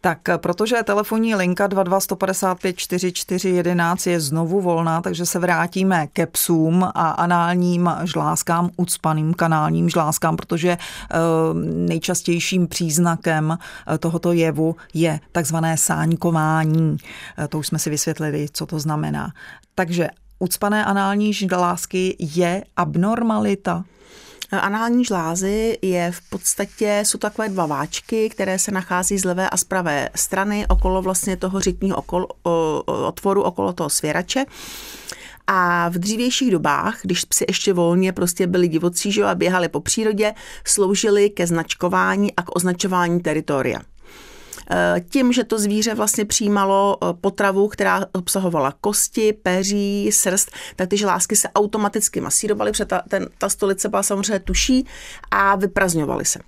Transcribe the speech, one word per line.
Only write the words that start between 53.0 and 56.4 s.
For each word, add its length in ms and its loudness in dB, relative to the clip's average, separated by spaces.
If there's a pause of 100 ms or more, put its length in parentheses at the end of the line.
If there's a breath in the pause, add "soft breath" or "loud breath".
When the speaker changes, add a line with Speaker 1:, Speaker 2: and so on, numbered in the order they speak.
Speaker 2:
ten, 200 -2 (100)
ta 100 -2
stolice 400 -2
byla 140 0
samozřejmě 360 -2
tuší 480 0 (440 loud breath)
a 260 4
vyprazňovaly 680 0
se. 240 -2